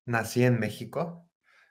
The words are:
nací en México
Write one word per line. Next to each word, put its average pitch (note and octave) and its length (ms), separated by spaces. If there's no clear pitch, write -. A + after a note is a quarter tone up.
nací A#2 380
en B2 160
México A#2+ 720